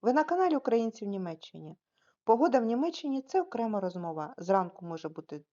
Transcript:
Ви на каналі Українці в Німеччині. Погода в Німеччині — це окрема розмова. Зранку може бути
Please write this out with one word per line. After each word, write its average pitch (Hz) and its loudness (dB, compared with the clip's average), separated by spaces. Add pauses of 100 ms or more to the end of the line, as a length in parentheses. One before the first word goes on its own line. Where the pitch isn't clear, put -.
Ви 226 2
на 302 4
каналі 349 2
Українці 226 0
в 202 -6
Німеччині. 165 -10 (480)
Погода 247 6
в 226 0
Німеччині — 269 -2
це 381 2
окрема 226 -2
розмова. 170 -6
Зранку 180 0
може 165 -8
бути 151 -12